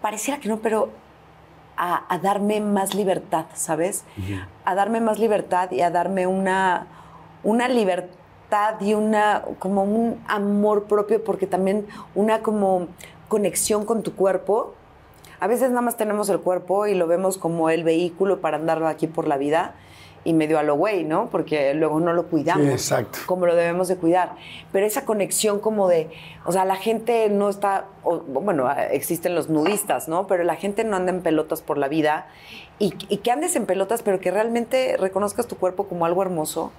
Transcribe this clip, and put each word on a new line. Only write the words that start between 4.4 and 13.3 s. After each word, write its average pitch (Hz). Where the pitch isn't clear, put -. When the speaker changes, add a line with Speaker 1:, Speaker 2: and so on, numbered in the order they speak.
Speaker 1:
A 185
darme 208
más 220
libertad 190
y 127
a 175
darme 180
una, 190
una 240
libertad 208
y 208
una, 214
como 196
un 220
amor 208
propio, 208
porque 185
también 190
una 220
como 196
conexión 208